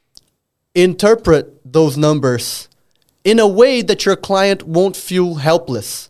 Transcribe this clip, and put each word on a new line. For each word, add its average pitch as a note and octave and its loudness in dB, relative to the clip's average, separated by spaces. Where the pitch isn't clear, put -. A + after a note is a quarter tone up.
interpret F#3 0
those D3+ 2
numbers C#3+ -2
in A3 2
a A3 4
way A#3 4
that G3 -4
your G3 2
client G3 -2
won't F3+ -2
feel F3+ -4
helpless D3 -4